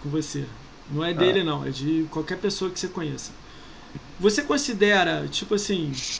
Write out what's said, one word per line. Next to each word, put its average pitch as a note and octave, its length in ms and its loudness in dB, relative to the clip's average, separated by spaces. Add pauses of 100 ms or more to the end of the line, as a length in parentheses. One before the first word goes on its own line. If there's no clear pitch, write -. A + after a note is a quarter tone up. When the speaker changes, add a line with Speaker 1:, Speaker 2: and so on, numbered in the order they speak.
Speaker 1:
com D3 80 -8
você. D3 360 -2 (440)
Não D3 140 -2
é E3+ 80 0
Speaker 2:
Ah. - 20 -2
Speaker 1:
dele, F#3 300 4
não, C#3+ 220 -2
é C3+ 40 -2
de D3+ 400 0
qualquer D#3+ 280 -4
pessoa F#3+ 340 -2
que F3+ 80 -8
você F#3 80 -4
conheça. D#3 440 -6 (840)
Você G#3 240 6
considera, G3+ 880 4
tipo G3 240 -2
assim, F#3+ 380 0 (280)